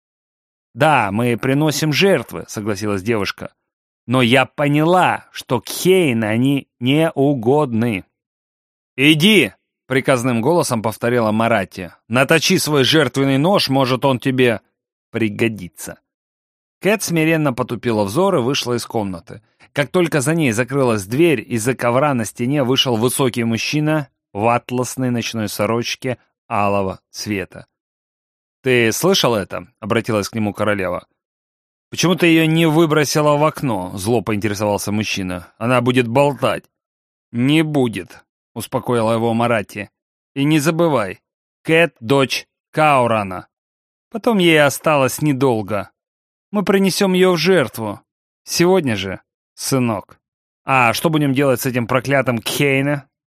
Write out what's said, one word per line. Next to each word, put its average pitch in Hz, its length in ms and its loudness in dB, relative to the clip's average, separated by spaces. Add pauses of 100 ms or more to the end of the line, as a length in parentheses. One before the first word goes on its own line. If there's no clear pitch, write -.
(760)
"Да, 123 360 2
мы 117 260 0
приносим 147 560 0
жертвы", 135 540 0
согласилась 104 560 -4
девушка. 104 520 -4 (520)
"Но 127 160 2
я 127 220 4
поняла, 147 880 0
что - 280 -6
Кхейн 170 640 0
они 123 440 0 (100)
не 151 320 0
угодны". 123 920 0 (920)
"Иди!" 156 560 4 (340)
приказным 127 560 0
голосом 131 400 0
повторила 113 500 0
Марати. 107 600 -2 (140)
"Наточи 151 520 0
свой 143 260 0
жертвенный 135 540 0
нож, 165 320 0
может, 131 340 0
он 131 160 0
тебе 127 400 0 (500)
пригодится". 107 880 -4 (800)
Кэт 202 220 0
смиренно 160 500 0
потупила 113 520 -2
взор 170 320 0
и 143 40 2
вышла 123 340 -2
из 120 120 -6
комнаты. 98 560 -8 (300)
Как 139 180 -4
только 165 300 0
за 143 140 -2
ней 151 180 2
закрылась 120 540 0
дверь, 127 460 2
из-за 117 220 -2
ковра 127 400 0
на 117 100 -2
стене 135 380 -2
вышел 127 340 0
высокий 120 480 0
мужчина 147 640 -2 (240)
в 101 160 -2
атласной 123 640 -2
ночной 113 380 -4
сорочке 117 680 -4 (320)
алого 101 500 -2 (100)
цвета. 92 560 -8 (960)
"Ты 120 300 2
слышал 156 420 0
это?" 92 340 -6 (100)
обратилась 110 500 -2
к - 60 -14
нему 107 180 -2
королева. 95 540 -4 (840)
"Почему 165 240 0
ты 175 120 2
её 160 200 6
не 160 200 2
выбросила 151 680 2
в 147 80 2
окно?" 107 500 -4
зло 104 260 0
поинтересовался 104 720 -2
мужчина. 92 640 -6
"Она 123 220 0
будет 123 280 2
болтать". 120 560 0 (680)
"Не 139 300 2
будет", 123 640 -4 (300)
успокоила 117 580 -2
его 117 200 0
Марати. 113 580 -2 (440)
"И 139 100 -2
не 156 140 4
забывай, 147 640 0 (400)
Кэт — 160 380 2
дочь 135 460 0 (260)
Каурана. 113 760 0 (640)
Потом 226 280 0
ей 165 240 6
осталось 139 600 0
недолго. 113 680 0 (600)
Мы 202 140 -4
принесём 196 500 2
её 185 180 4
в 175 60 0
жертву. 127 640 -2 (440)
Сегодня 170 520 0
же, 95 240 -8 (340)
сынок". 120 640 -4 (440)
"А 127 280 2
что 170 180 -2
будем 147 220 0
делать 131 280 2
с - 60 -6
этим 120 200 -2
проклятым 127 520 0
Кхейне?" 139 680 -2 (300)